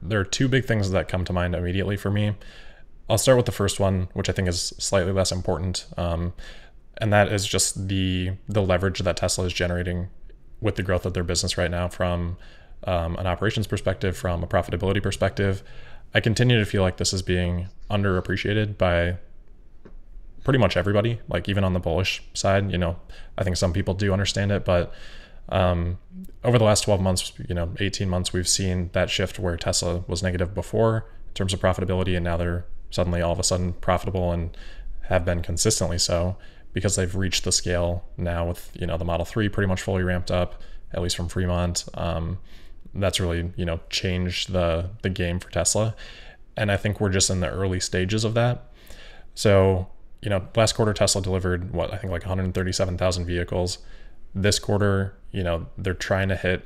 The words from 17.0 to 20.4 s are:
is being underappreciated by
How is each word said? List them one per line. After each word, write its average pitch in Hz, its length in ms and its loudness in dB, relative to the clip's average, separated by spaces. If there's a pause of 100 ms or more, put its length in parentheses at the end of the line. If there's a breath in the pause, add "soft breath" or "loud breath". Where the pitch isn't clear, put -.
is 92 100 -2
being 90 460 0 (220)
underappreciated 98 840 0
by 87 400 2 (1300)